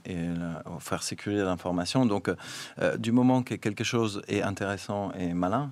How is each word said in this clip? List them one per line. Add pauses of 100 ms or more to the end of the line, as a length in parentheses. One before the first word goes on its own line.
et (100)
la-, (160)
faire
circuler
l'information.
Donc, (500)
euh,
du
moment
que
quelque
chose
est
intéressant
et
malin,